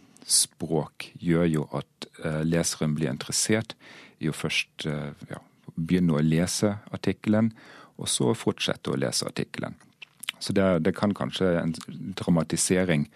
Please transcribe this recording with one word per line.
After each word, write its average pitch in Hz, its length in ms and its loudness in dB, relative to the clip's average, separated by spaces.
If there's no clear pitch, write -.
språk - 920 -2
gjør 85 320 4
jo 76 220 0
at, - 340 -10
eh, 78 200 -2
leseren 82 520 0
blir 76 140 0
interessert - 640 -2
i 78 60 -2
å 73 60 0
først, - 520 -4
eh, 73 260 -4
ja, - 80 -10
begynne 85 340 4
å 73 100 4
lese 90 540 2
artikelen, 107 600 2
og - 100 -10
så 123 280 2
fortsette - 560 -2
å 69 60 0
lese - 280 -2
artikelen. - 500 -6
Så - 140 -4
det, 92 300 4
det 90 120 2
kan 104 180 0
kanskje 87 480 0
en 82 120 -2
dramatisering 85 1040 2